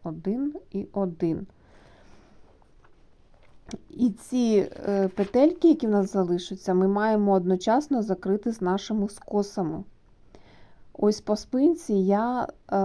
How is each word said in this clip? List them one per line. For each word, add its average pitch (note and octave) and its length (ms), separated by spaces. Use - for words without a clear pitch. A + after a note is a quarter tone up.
один G3+ 520
і G3 200
один. F3+ 540
І A#3+ 200
ці, A3+ 600
е, G3 200
петельки, C4+ 600
які D4+ 180
в G#3+ 40
нас G3+ 220
залишаться, F#3 640
ми F#3 140
маємо G#3 440
одночасно G3 680
закрити G3+ 500
з - 80
нашими G3+ 480
скосами. G3 760
Ось G#3 200
по G#3+ 160
спинці C4+ 580
я, G3+ 500
е, - 40